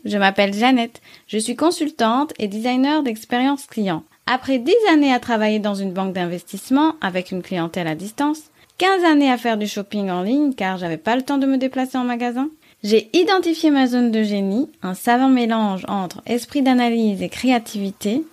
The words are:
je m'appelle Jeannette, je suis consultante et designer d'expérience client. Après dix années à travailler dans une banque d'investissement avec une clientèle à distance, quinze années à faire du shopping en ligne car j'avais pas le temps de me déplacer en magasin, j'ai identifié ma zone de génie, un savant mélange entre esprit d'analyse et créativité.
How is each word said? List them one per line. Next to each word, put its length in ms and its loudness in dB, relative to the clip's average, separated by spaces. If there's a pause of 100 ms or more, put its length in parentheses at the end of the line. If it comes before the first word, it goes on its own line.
je 120 -4
m'appelle 360 2
Jeannette, 480 2 (260)
je 100 -6
suis 200 -4
consultante 840 0
et 80 -2
designer 560 0
d'expérience 640 -2
client. 360 -4 (220)
Après 320 0
dix 160 0 (160)
années 240 6
à 60 2
travailler 400 0
dans 160 -2
une 160 -4
banque 220 -4
d'investissement 880 -2
avec 300 -4
une 120 -6
clientèle 440 -4
à 60 -2
distance, 500 -4 (340)
quinze 260 2
années 260 6
à 80 2
faire 200 -2
du 100 -4
shopping 420 -6
en 140 -2
ligne 300 0
car 240 -4
j'avais 200 -6
pas 200 -2
le 60 -2
temps 140 -2
de 80 0
me 120 2
déplacer 400 -4
en 80 -2
magasin, 440 -4 (340)
j'ai 300 2
identifié 560 2
ma 160 4
zone 260 2
de 120 0
génie, 480 -2 (100)
un 120 -6
savant 340 2
mélange 640 0
entre 360 -6
esprit 360 -2
d'analyse 600 2
et 60 -4
créativité. 1040 -2